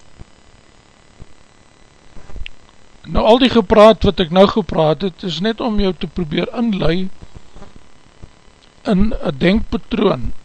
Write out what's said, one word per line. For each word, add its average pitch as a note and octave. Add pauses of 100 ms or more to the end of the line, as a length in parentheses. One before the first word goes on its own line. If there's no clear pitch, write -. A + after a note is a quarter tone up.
(3000)
Nou, F#3+
al A#3+
die B3
gepraat A3
wat G#3
ek E3+
nou F#3+
gepraat D#3+
het, -
is E3
net A3
om G#3+
jou F#3+
te F3+
probeer F3 (100)
inlei F#3 (1800)
in G3+
'n D#3
denkpatroon. F#3 (120)